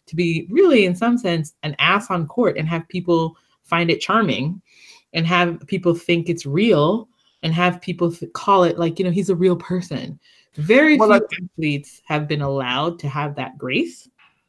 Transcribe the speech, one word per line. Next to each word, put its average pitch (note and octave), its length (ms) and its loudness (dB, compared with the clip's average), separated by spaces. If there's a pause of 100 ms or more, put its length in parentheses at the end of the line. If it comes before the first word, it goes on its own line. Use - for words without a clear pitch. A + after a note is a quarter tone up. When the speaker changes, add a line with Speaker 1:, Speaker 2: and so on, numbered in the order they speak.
Speaker 1:
to - 80 -12
be E3 340 -2
really, C4+ 360 4
in F3+ 100 0
some A#3+ 240 0
sense, E3+ 420 -2
an D3 160 -6
ass F#3 320 0
on F3 160 -2
court G#3 320 0
and D#3 100 -4
have E3 200 -4
people E3+ 500 -2 (240)
find E3+ 300 0
it - 100 -2
charming F3+ 580 -2 (540)
and E3 140 -2
have F3 400 0
people F3+ 260 0
think E3+ 360 -2
it's E3+ 180 -6
real F3+ 600 2 (340)
and D#3+ 100 -2
have F3 260 0
people F3 320 -4
th-, E3+ 220 -12
call G3 300 4
it, E3 160 0
like, E3 180 -2
you F#3+ 80 -2
know, F3+ 60 0
he's F3+ 180 -2
a F#3 60 0
real F3+ 200 2
person. F3 640 -8 (360)
Very C4 420 4
Speaker 2:
Well, G#3+ 120 4
Speaker 1:
few G#3 80 6
Speaker 2:
I F3+ 260 -6 (100)
Speaker 1:
athletes D3 520 -6
have D3+ 220 -2
been D3 140 -2
allowed C#3 580 -4
to D3 80 -6
have C#3+ 280 -6
that - 240 -10
grace. - 480 -6 (420)